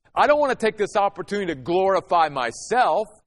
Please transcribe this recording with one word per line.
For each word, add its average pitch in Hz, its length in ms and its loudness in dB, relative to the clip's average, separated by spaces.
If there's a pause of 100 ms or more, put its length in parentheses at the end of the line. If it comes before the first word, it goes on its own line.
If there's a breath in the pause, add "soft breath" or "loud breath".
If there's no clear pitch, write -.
(140)
I 196 120 2
don't 294 120 4
want 285 120 0
to 220 160 -2
take 214 100 -2
this 208 180 -4
opportunity 196 600 -2
to 139 40 -14
glorify 170 680 2
myself. 160 800 -2 (200)